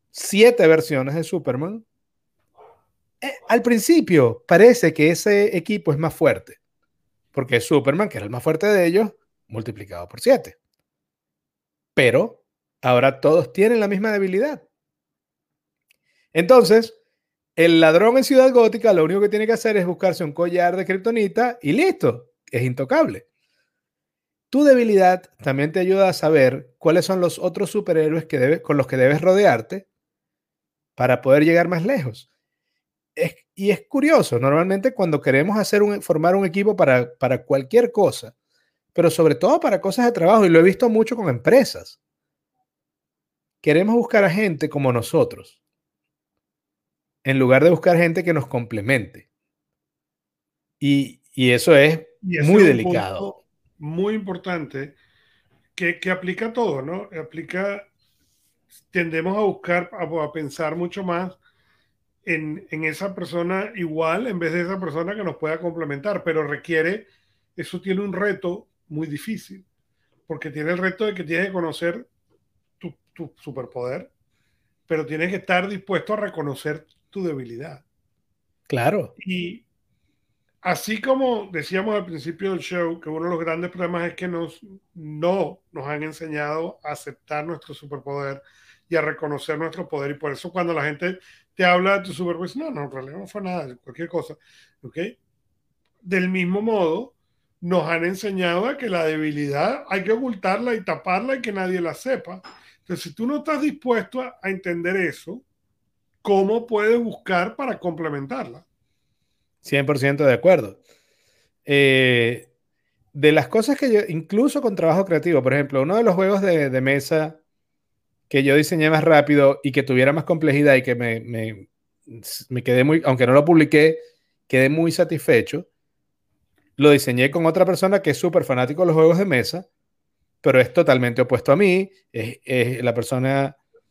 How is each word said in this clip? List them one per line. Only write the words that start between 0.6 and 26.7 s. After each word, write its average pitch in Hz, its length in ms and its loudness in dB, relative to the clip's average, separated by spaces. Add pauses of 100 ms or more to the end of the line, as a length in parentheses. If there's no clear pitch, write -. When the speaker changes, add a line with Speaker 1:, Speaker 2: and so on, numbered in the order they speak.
Speaker 1:
versiones 156 480 2
de 165 100 -4
Superman, 160 640 -6 (1400)
eh, 277 100 -8 (160)
al 233 140 2
principio 220 840 2
parece 185 460 6
que 151 180 4
ese 202 460 0
equipo 190 340 -4
es 143 80 -2
más 160 140 -2
fuerte, - 480 -2 (680)
porque 127 260 -4
es 110 80 0
Superman, 151 460 0
que 113 80 -12
era 101 60 -10
el 104 60 -10
más 123 120 -10
fuerte 160 240 -2
de 202 180 2
ellos, 196 300 0 (320)
multiplicado 101 640 -12
por - 120 -20
siete. - 380 0 (1400)
Pero 143 500 2 (380)
ahora 131 380 4
todos 151 320 2
tienen 220 280 2
la 202 80 0
misma 202 240 -2
debilidad. 202 500 -2 (1700)
Entonces, 214 640 6 (600)
el 165 260 6
ladrón 175 380 6
en 262 60 2
Ciudad 262 280 6
Gótica 233 400 4
lo 165 120 4
único 185 160 0
que 208 80 2
tiene 214 180 -2
que 226 60 0
hacer 220 240 0
es 180 100 0
buscarse 175 380 -2
un 147 80 -8
collar 175 440 0
de 190 100 -4
kriptonita 226 760 -2
y 147 100 -2
listo, 208 580 -2 (200)
es 120 120 -2
intocable. 131 640 -2 (1200)
Tu 285 140 2
debilidad 202 680 4 (120)
también 143 300 -2
te 190 80 -2
ayuda 190 280 2
a 180 40 0
saber 135 640 2